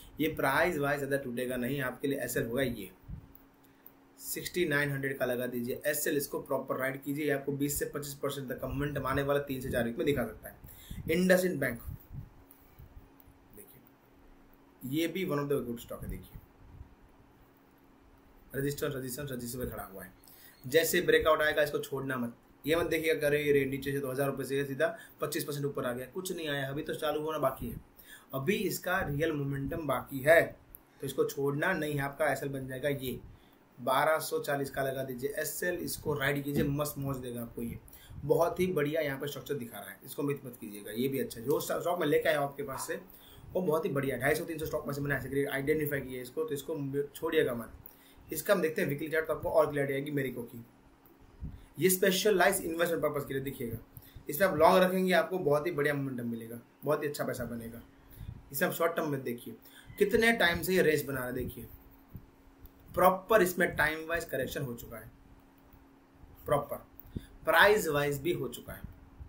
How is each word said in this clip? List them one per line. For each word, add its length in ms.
ये 160
price 420
wise 220
ज़्यादा 180
टूटेगा 400
नहीं। 240
आपके 260
लिए 120
एसएल 260
होगा 160
ये 280
सिक्सटी 480
नाइन 240
हंड्रेड 260
का 80
लगा 220
दीजिए 400
एसएल, 300
इसको 240
proper 360
ride 260
कीजिए, 220
ये 60
आपको 220
बीस 260
से 60
पच्चीस 280
परसेंट 360
तक 120
का 60
momentum 400
आने 160
वाला 180
तीन 200
से 100
चार 120
week 140
में 80
दिखा 200
सकता 240
है। 80
IndusInd 480
Bank 220
देखिए, 300
ये 160
भी 180
one 140
of 80
the 140
good 200
stock 220
है। 60
देखिए, 300
Resistance, 400
resistance, 360
resistance 320
पे 80
खड़ा 120
हुआ 200
है, 80
जैसे 360
breakout 400
आएगा 220
इसको 160
छोड़ना 380
मत। 180
ये 100
मत 120
देखिएगा, 400
"अरे 240
रे, 160
नीचे 240
से 80
तो 120
हज़ार 160
रुपये 180
से 200
सीधा 300
पच्चीस 220
परसेंट 220
ऊपर 200
आ 80
गया।" 140
कुछ 240
नहीं 180
आया, 200
अभी 140
तो 120
चालू 260
होना 180
बाकी 300
है, 100
अभी 220
इसका 460
real 320
momentum 540
बाकी 340
है, 200
तो 40
इसको 200
छोड़ना 480
नहीं 200
है 80
आपका। 300
एसएल 180
बन 180
जाएगा 240
ये, 280
बारह 440
सौ 200
चालीस 280
का 140
लगा 200
दीजिए 340
एसएल, 400
इसको 380
ride 280
कीजिए, 200
मस्त 340
मौज 200
देगा 240
आपको 200
ये। 160
बहुत 380
ही 100
बढ़िया 320
यहाँ 180
पे 80
structure 280
दिखा 240
रहा 100
है, 160
इसको 180
मिस 220
मत 100
कीजिएगा, 380
ये 140
भी 120
अच्छा 200
है। 60
जो 160
स्टॉक 380
मैं 80
लेके 220
आया 100
हूँ 80
आपके 160
पास 240
से, 120
वो 80
बहुत 240
ही 60
बढ़िया 240
है। 60
ढाई 140
सौ 100
तीन 120
सौ 80
stock 220
में 60
से 80
मैंने 160
ऐसे 300
identify 540
किया 200
इसको, 220
तो 100
इसको 220
छोड़िएगा 480
मत। 180
इसका 260
हम 80
देखते 200
हैं 80
weekly 200
chart, 180
तो 60
आपको 180
और 200
clarity 220
आएगी 180
मेरिको 320
की। 200
ये 100
specialized 760
investment 380
purpose 220
के 80
लिए, 100
देखिएगा, 340
इसमें 180
आप 100
long 260
रखेंगे, 300
आपको 260
बहुत 280
ही 40
बढ़िया 220
momentum 340
मिलेगा, 320
बहुत 200
ही 40
अच्छा 160
पैसा 220
बनेगा। 360
इसे 140
आप 80
short 220
term 160
में 120
देखिए, 320
कितने 360
time 260
से 140
ये 60
रेंज 240
बना 140
रहा 80
है, 60
देखिए, 320
Proper 500
इसमें 340
टाइम 320
वाइज 180
correction 380
हो 120
चुका 220
है, 140
Proper 420
प्राइस 440
वाइज 320
भी 120
हो 160
चुका 240
है, 80